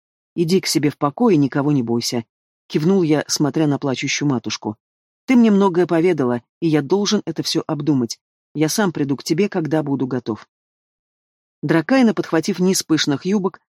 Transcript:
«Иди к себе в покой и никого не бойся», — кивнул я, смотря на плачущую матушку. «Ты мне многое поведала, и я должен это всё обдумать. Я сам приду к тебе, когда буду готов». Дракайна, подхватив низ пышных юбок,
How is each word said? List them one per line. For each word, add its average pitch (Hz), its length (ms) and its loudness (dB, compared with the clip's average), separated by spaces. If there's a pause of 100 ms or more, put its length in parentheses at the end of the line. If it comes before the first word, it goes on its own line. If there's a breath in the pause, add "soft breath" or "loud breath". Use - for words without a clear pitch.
(360)
«Иди 175 260 2
к - 60 -6
себе 143 240 0
в - 60 -8
покой 196 380 2
и - 20 4
никого 143 340 0
не 143 100 2
бойся», — 117 440 -4 (420)
кивнул 180 340 0
я, 151 260 0
смотря 151 380 0
на 143 140 0
плачущую 143 500 -4
матушку. 110 480 -4 (480)
«Ты 262 100 2
мне 233 140 6
многое 196 380 2
поведала, 160 560 0 (160)
и 170 80 -2
я 151 160 2
должен 196 420 0
это 160 160 -6
всё - 240 -4
обдумать. 147 540 -2 (340)
Я 151 160 0
сам 196 220 0
приду 139 240 -2
к - 80 -8
тебе, 190 260 0
когда 156 320 -2
буду 139 240 -4
готов». 120 420 -6 (1160)
Дракайна, 180 500 2
подхватив 170 460 -2
низ 185 240 0
пышных 147 420 -2
юбок, 190 340 -2 (180)